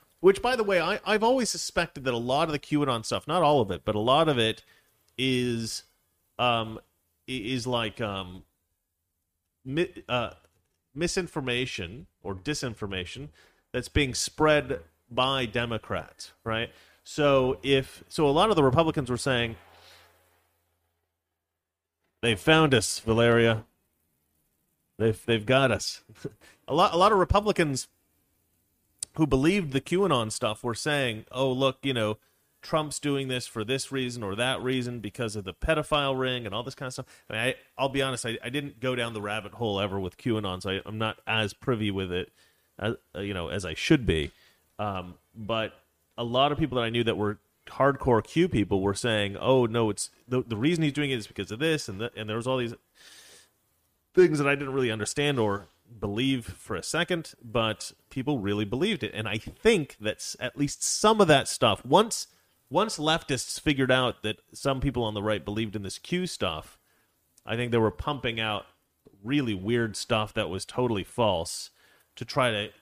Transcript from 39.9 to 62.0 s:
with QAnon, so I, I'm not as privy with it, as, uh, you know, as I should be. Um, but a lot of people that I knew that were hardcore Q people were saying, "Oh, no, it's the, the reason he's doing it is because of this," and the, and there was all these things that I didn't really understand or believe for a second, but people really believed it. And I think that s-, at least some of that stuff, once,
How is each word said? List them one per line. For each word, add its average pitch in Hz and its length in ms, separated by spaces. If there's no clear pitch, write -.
with 92 180
QAnon, 104 440
so 101 80
I, 95 160
I'm 110 140
not 110 260
as 110 280
privy 110 360
with 95 220
it, 90 200
as, 107 200
uh, 95 60
you 101 120
know, 87 140
as 95 180
I 80 80
should 143 320
be. 80 240
Um, 92 380
but 110 380
a 120 40
lot 127 280
of 147 80
people 135 180
that 117 60
I 113 80
knew 117 120
that 110 140
were 104 220
hardcore 131 560
Q 165 240
people 101 340
were 98 120
saying, 104 440
"Oh, 127 280
no, 113 240
it's - 220
the, 127 160
the 117 120
reason 160 280
he's 143 100
doing 147 160
it 131 80
is 104 80
because - 260
of 107 60
this," 156 320
and 98 100
the, 117 160
and 107 140
there 107 80
was 117 80
all 131 120
these 120 180
things 170 240
that 143 100
I 143 80
didn't 139 180
really 131 180
understand 135 480
or 101 280
believe 117 460
for - 300
a 82 80
second, 170 500
but 113 480
people 135 300
really 104 260
believed 156 380
it. 107 100
And 107 140
I 104 100
think 175 600
that 107 180
s-, - 220
at - 180
least 143 260
some 214 380
of 185 60
that 139 200
stuff, - 380
once, 185 420